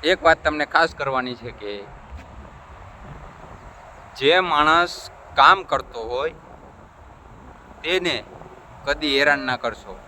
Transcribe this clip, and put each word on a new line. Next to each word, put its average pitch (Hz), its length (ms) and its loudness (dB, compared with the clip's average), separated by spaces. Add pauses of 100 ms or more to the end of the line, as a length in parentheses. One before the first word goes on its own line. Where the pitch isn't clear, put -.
એક 175 200 0
વાત 165 200 4
તમને 151 220 -2
ખાસ 165 300 0
કરવાની 127 400 -4
છે 120 160 -14
કે 101 320 -12 (2250)
જે 151 220 4
માણસ 165 720 2 (240)
કામ 175 280 6
કરતો 131 360 -4
હોય 127 340 -6 (1500)
તેને 165 400 -2 (640)
કદી 143 340 0
હેરાન 143 200 4
ના 127 180 -4
કરશો. 107 500 -8